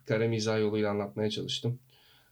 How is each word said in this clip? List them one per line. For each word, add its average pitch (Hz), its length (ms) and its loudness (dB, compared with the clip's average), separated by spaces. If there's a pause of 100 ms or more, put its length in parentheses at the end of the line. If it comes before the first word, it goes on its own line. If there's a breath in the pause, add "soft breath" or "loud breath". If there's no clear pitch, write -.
kara 113 220 2
mizah 110 320 0
yoluyla 107 320 2
anlatmaya 104 380 -2
çalıştım. 107 500 -4 (520 soft breath)